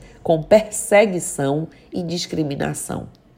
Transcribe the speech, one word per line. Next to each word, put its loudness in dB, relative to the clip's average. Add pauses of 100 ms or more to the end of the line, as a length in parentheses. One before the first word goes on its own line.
(220)
com 2
perseguição 2 (260)
e -4
discriminação? -6 (300)